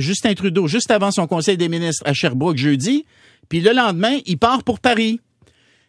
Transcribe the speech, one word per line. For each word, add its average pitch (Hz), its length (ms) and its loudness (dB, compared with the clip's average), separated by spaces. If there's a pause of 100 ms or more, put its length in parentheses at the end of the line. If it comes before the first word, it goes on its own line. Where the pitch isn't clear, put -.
Justin 196 340 -2
Trudeau 180 320 0
juste 208 240 -2
avant 202 220 2
son 175 160 -2
Conseil 180 280 0
des 170 120 0
ministres 165 360 -4
à 143 80 0
Sherbrooke 139 440 0
jeudi. 147 480 0 (440)
Puis 165 120 -2
le 196 120 4
lendemain, 233 540 0
il 175 120 -2
part 240 260 2
pour 233 160 -2
Paris. 226 400 0 (680)